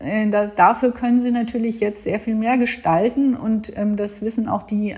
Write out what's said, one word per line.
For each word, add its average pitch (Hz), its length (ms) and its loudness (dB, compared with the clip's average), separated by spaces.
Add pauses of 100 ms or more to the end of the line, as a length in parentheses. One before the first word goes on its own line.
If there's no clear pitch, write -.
äh, 214 280 -2
da, 208 160 2
dafür 214 460 4
können 247 300 2
sie 247 100 0
natürlich 233 480 -2
jetzt 208 240 -2
sehr 208 160 -2
viel 220 160 -2
mehr 226 220 2
gestalten 240 800 2
und, 220 420 -2
ähm, 208 180 0
das 208 260 -4
wissen 220 280 -2
auch 196 140 -2
die, 208 280 -2
äh, - 60 -10